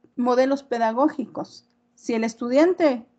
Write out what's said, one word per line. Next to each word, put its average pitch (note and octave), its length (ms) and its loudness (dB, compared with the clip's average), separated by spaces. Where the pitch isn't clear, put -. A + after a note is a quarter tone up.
modelos B3+ 460 0
pedagógicos. A#3 1040 -4
Si - 180 -8
el A3+ 100 -2
estudiante, C4 800 0